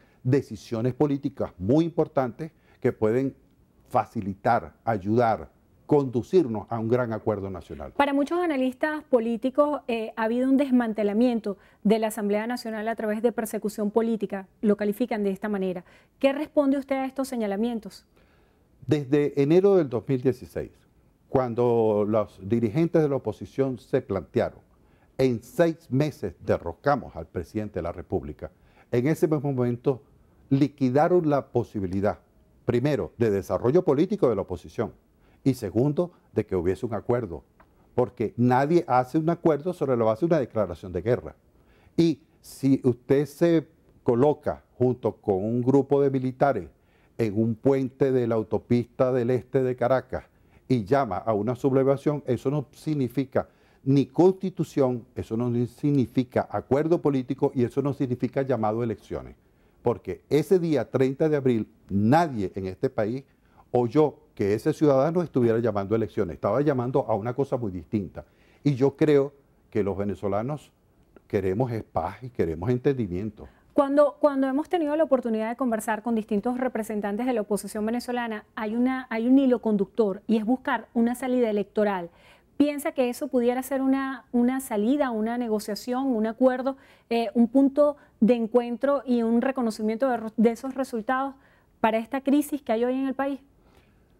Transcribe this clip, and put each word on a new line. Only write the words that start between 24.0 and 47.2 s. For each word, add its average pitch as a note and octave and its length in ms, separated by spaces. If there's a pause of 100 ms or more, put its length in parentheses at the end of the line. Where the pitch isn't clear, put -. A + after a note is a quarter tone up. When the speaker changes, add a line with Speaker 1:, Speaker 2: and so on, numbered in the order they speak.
Speaker 1:
plantearon, G2 600 (580)
"En B2 240
seis - 480
meses B2+ 440 (100)
derrocamos F#2+ 680
al E2 120
presidente G#2 520
de E2+ 40
la E2+ 100
República", D2+ 580 (400)
en B2+ 160
ese E3 220
mismo C#3+ 240
momento B2 500 (480)
liquidaron C#3+ 800
la C#3 160
posibilidad, G2 720 (460)
primero, A#2+ 540
de A#2 120
desarrollo G2+ 540
político D3+ 440
de A2 80
la G2 60
oposición, F2 500 (500)
y C3+ 120
segundo, C#3+ 580 (200)
de G#2+ 120
que F#2+ 120
hubiese F#2 300
un A2 80
acuerdo, G2+ 500 (500)
porque A2+ 420
nadie C3+ 520
hace B2+ 300
un D#3+ 120
acuerdo E3 420
sobre C3+ 240
la A#2 80
base A2 160
de E3+ 60
una E3 140
declaración F#2 520
de F2 100
guerra. F#2 340 (600)
Y E3 240 (200)
si - 440
usted C3+ 420
se E3 420 (340)
coloca A#2+ 600 (120)
junto B2 400
con G2+ 200
un A2+ 260
grupo C#3 400
de C#3 80
militares B2+ 580 (480)
en G#2+ 240